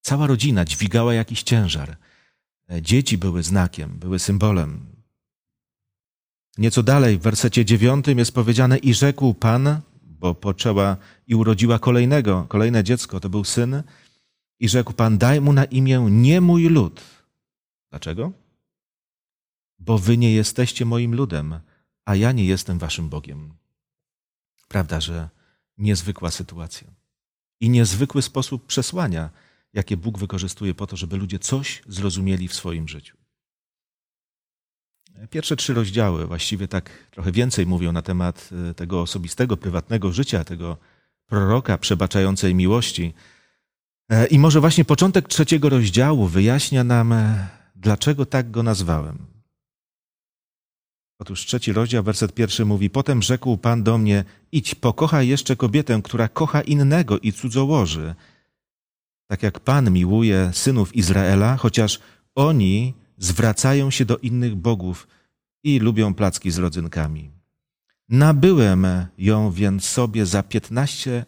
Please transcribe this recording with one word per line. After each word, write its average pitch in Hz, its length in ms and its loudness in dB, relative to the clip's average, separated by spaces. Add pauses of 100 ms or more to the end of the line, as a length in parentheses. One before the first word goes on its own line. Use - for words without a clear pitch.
Cała 143 260 -2
rodzina 113 380 2
dźwigała 117 480 -2
jakiś 113 300 -4
ciężar. 80 540 -2 (760)
E, 85 100 -6
dzieci 113 360 0
były 87 260 -2
znakiem, 87 460 -2 (100)
były 90 200 -6
symbolem. 98 680 -2 (1700)
Nieco 113 260 2
dalej, 123 340 4
w 80 40 -4
wersecie 110 440 2
dziewiątym 123 520 2
jest 117 140 2
powiedziane: 123 460 4
"I 127 160 2
rzekł 139 400 2
Pan", 135 480 0 (380)
bo 87 160 -2
poczęła 98 600 0 (300)
i 117 80 0
urodziła 113 440 2
kolejnego, 123 680 2
kolejne 110 360 0
dziecko, 101 360 -2
to 95 100 -8
był 101 140 -4
syn. 127 400 -2 (760)
"I 113 100 0
rzekł 117 240 0
Pan: 110 240 2
Daj 135 240 4
mu 143 120 4
na 139 120 4
imię 131 460 2
nie 135 300 6
mój 170 280 4
lud". 127 320 2 (880)
Dlaczego? 85 420 -8 (1500)
"Bo 110 180 0
wy 107 200 2
nie 117 160 4
jesteście 117 520 -2
moim 117 300 -2
ludem, 82 440 -6 (460)
a 98 100 0
ja 110 160 2
nie 113 140 0
jestem 92 340 -2
waszym 82 300 -8
Bogiem". 73 440 -14 (1120)
Prawda, 80 340 -4
że 82 280 -10 (480)
niezwykła 95 540 -4
sytuacja - 560 -14 (720)
i 113 100 2
niezwykły 120 520 2
sposób - 440 -8
przesłania, 107 640 -6 (440)
jakie 101 240 -4
Bóg 98 200 -8
wykorzystuje 95 560 -8
po 101 140 -10
to, 95 100 -14
żeby 90 200 -8
ludzie 95 220 -8
coś - 480 -6
zrozumieli 95 600 -4
w - 60 -10
swoim 82 340 -8
życiu. 76 300 -18 (2000)
Pierwsze 156 260 -4
trzy - 180 -4
rozdziały 98 540 0
właściwie 90 400 -6
tak - 440 -8
trochę 92 200 -6
więcej 113 340 0
mówią 87 260 -2
na 85 100 -4
temat, 90 480 -4 (200)
e, 85 40 -10
tego 87 280 -6
osobistego, 92 560 -4
prywatnego 92 540 -4
życia, 98 320 -2
tego 85 340 -10 (480)
proroka 104 520 0
przebaczającej 95 800 0
miłości. 92 580 0 (960)
E, 113 180 4
i 147 120 6
może 151 200 6
właśnie 156 260 4
początek 180 420 2
trzeciego 151 420 2
rozdziału 120 580 2
wyjaśnia 123 560 2
nam, 117 300 2
e, 107 340 0 (280)
dlaczego 107 500 0
tak 120 260 -4
go 117 120 -2
nazwałem. 82 540 -2 (2000)
Otóż 98 260 -12
trzeci 117 280 -4
rozdział, 113 300 0
werset 104 300 -2
pierwszy 110 320 -2
mówi: 101 240 0
"Potem 135 320 0
rzekł 123 360 -2
Pan 117 260 0
do 113 140 2
mnie: 101 260 2 (280)
Idź, - 240 -2
pokochaj 139 520 0
jeszcze 135 280 0
kobietę, 120 480 0
która 113 240 -2
kocha 147 340 -2
innego 143 580 2
i 107 140 -4
cudzołoży. 107 840 -2 (1120)
Tak 101 160 -4
jak 104 160 -2
Pan 131 320 2
miłuje 95 600 2
synów 113 420 0
Izraela, 98 640 2
chociaż 110 420 0 (360)
oni 127 580 2 (260)
zwracają 127 720 0
się 131 140 0
do 110 120 0
innych 120 380 -2
bogów 90 520 -4 (560)
i 143 160 2
lubią 107 340 2
placki 92 380 -2
z 80 60 -2
rodzynkami. 78 720 -6 (800)
Nabyłem 135 800 4 (300)
ją 107 340 2
więc 98 340 -2
sobie 113 400 -2
za 95 180 0
piętnaście 120 840 -4